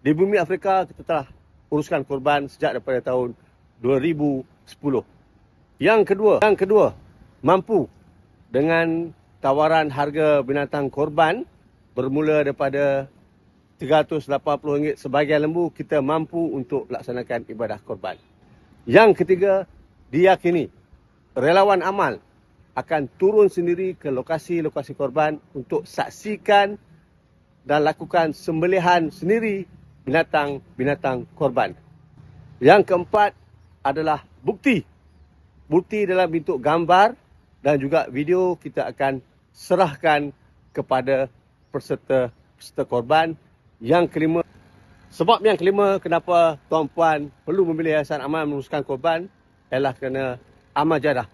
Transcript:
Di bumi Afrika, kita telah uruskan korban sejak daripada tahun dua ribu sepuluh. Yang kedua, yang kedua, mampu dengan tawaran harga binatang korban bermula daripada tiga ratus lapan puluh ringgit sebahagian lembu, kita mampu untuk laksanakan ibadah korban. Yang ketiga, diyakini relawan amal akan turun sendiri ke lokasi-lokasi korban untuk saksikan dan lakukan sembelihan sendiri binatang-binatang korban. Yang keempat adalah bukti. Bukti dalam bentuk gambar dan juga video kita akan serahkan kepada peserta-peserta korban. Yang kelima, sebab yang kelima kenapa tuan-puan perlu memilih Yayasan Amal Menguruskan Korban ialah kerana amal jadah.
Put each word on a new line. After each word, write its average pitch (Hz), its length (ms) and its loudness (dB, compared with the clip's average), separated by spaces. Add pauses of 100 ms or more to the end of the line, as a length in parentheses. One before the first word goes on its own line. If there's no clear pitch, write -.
Di 151 80 2
bumi 196 240 2
Afrika, 185 480 0
kita - 160 -20
telah 151 240 -4 (480)
uruskan 151 320 -2
korban 143 400 -2
sejak 127 320 -4
daripada 123 240 -4
tahun 127 320 -4 (480)
dua 127 160 2
ribu 147 480 -2 (240)
sepuluh. 135 320 -4 (800)
Yang 214 320 4
kedua, 202 200 2 (120)
yang 208 80 4
kedua, 190 400 2 (480)
mampu 180 480 0 (640)
dengan 165 560 0 (320)
tawaran 151 480 2
harga 147 560 0
binatang 139 480 -4
korban 156 480 0 (560)
bermula 147 480 0
daripada 139 640 -2 (720)
tiga 151 240 2
ratus 151 240 -6
lapan 143 320 -2
puluh 147 160 -4
ringgit 147 240 -4
sebahagian 147 480 0
lembu, 170 240 -2
kita 151 320 -2
mampu 160 480 -4
untuk 131 320 -6
laksanakan 120 640 -8
ibadah 107 320 -8
korban. 95 320 -10 (720)
Yang 185 400 6
ketiga, 190 400 0 (480)
diyakini 175 560 2 (640)
relawan 185 480 2
amal 170 400 -4 (560)
akan 143 400 -4
turun 202 320 4
sendiri 175 480 -4
ke 139 160 -6
lokasi-lokasi 156 800 -6
korban 147 480 -2 (160)
untuk 143 320 -6
saksikan 202 880 0 (880)
dan 147 160 0
lakukan 156 560 -2
sembelihan 175 720 0
sendiri 196 640 -4 (320)
binatang-binatang 139 1300 -4
korban. 120 400 -2 (880)
Yang 180 320 6
keempat 202 400 0 (480)
adalah 151 400 -2 (240)
bukti. 214 400 0 (800)
Bukti 190 400 0
dalam 185 240 2
bentuk 160 320 -4
gambar 175 560 4 (480)
dan 143 160 2
juga 139 320 0
video 175 400 0
kita 143 320 -8
akan 135 320 -4 (320)
serahkan 156 800 0 (480)
kepada 135 480 -2 (480)
peserta-peserta - 1120 -6
korban. 156 480 0 (480)
Yang 160 320 0
kelima, 160 320 -2 (640)
sebab 196 320 2
yang 202 160 4
kelima 196 400 2
kenapa 170 720 0
tuan-puan 160 720 0
perlu 180 320 0
memilih 156 240 0
Yayasan 147 240 -4
Amal 151 240 -4
Menguruskan 143 400 -6
Korban 165 400 -2 (480)
ialah 131 240 -2
kerana 131 400 -6 (400)
amal 151 240 0
jadah. 127 320 0